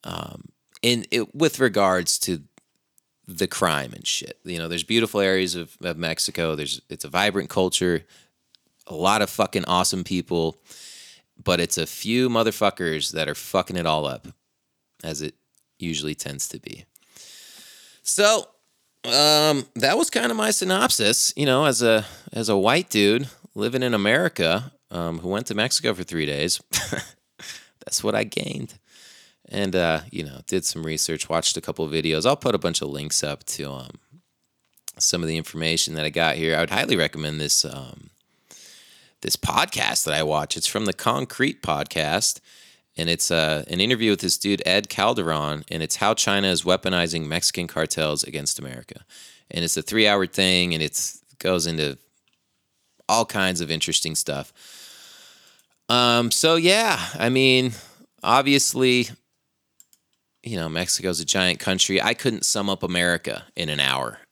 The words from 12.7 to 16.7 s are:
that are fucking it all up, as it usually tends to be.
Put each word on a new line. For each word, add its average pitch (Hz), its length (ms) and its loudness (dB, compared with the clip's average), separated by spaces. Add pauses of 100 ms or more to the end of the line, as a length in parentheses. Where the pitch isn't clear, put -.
that 78 160 -2
are 76 60 -4
fucking - 420 -4
it 87 80 -4
all 78 220 0
up, 64 220 -8 (760)
as 78 160 -8
it 76 140 -8 (440)
usually 76 360 -6
tends 69 340 -8
to - 120 -14
be. - 240 -18 (1160)